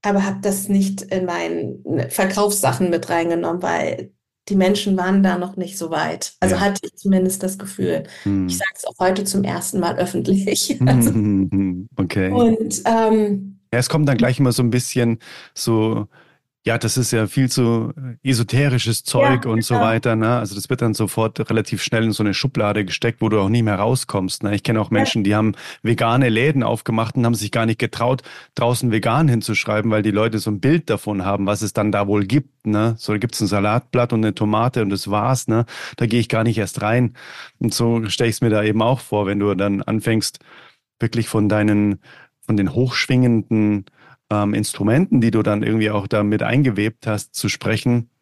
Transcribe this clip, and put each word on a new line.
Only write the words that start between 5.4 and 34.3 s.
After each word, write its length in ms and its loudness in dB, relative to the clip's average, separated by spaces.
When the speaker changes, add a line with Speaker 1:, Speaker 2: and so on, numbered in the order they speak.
Speaker 1:
nicht 200 -8
so 140 -8
weit. 500 -4
Also 140 2
Speaker 2:
Ja. 80 0
Speaker 1:
hatte 220 0
ich 120 -14
zumindest 460 2
das 160 -6
Gefühl. 460 -4
Speaker 2:
Hm. 260 0
Speaker 1:
Ich 80 -4
sag's 300 -8
auch 120 -10
heute 260 0
zum 200 -2
ersten 340 -4
Mal 200 -2
öffentlich. 840 0
<laughs> 40 4
Also 260 4
Speaker 2:
Hm, 760 0
okay. 360 -2
Speaker 1:
und, 540 2
ähm, 720 2
Speaker 2:
Ja, 40 2
es 120 -2
kommt 180 2
dann 80 2
gleich 220 2
immer 140 4
so 100 0
ein 80 2
bisschen 480 0
so, 560 0
ja, 100 0
das 220 0
ist 120 0
ja 160 2
viel 240 0
zu 440 0
esoterisches 800 0
Zeug 440 2
Speaker 1:
Ja, 40 -2
Speaker 2:
und 140 2
so 80 -2
Speaker 1:
genau. 140 2
Speaker 2:
weiter, 280 2
ne? 220 2
Also 180 -4
das 140 -10
wird 140 -2
dann 100 0
sofort 560 -2
relativ 340 -2
schnell 220 0
in 80 0
so 100 -2
eine 120 0
Schublade 500 0
gesteckt, 380 -4
wo 80 2
du 100 2
auch 80 2
nie 140 2
mehr 140 0
rauskommst, 680 -2
ne? 120 -2
Ich 80 -2
kenne 160 0
auch 120 -2
Speaker 1:
Ja. 80 2
Speaker 2:
Menschen, 260 0
die 100 2
haben 200 2
vegane 460 2
Läden 340 2
aufgemacht 540 -2
und 80 2
haben 100 2
sich 160 -4
gar 140 0
nicht 140 0
getraut, 420 -2
draußen 340 0
vegan 360 2
hinzuschreiben, 640 0
weil 120 2
die 80 2
Leute 280 0
so 120 -4
ein 100 -4
Bild 300 2
davon 340 -2
haben, 220 -2
was 160 0
es 100 -4
dann 200 0
da 140 0
wohl 200 2
gibt, 400 -2
ne? 320 2
So, 140 -6
da 60 0
gibt's 220 -4
ein 60 0
Salatblatt 680 0
und 100 0
eine 120 0